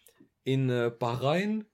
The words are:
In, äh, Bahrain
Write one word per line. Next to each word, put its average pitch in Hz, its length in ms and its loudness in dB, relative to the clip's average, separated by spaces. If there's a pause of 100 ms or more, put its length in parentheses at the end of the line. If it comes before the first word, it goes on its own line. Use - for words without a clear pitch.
(440)
In, 131 260 0
äh, 120 260 2
Bahrain 156 760 0